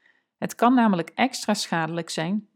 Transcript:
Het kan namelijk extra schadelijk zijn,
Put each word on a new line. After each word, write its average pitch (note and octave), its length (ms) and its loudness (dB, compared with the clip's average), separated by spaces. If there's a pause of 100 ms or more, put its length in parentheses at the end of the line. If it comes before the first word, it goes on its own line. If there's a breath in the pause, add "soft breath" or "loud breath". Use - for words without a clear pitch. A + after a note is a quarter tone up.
(380)
Het - 160 -6
kan A#3+ 200 4
namelijk G#3 400 2
extra A3+ 400 0
schadelijk E3 560 -4
zijn, F3+ 460 -4